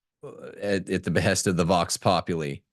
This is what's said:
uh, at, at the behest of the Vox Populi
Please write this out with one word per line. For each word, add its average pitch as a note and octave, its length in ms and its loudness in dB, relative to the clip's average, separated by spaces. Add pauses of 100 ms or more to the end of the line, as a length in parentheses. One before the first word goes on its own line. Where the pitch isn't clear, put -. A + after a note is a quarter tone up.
(240)
uh, - 280 -16 (100)
at, G2 260 -2
at F#2 160 0
the F#2 60 -2
behest F2+ 360 2
of F#2 120 2
the F2+ 60 4
Vox E2+ 340 2
Populi E2 580 0 (160)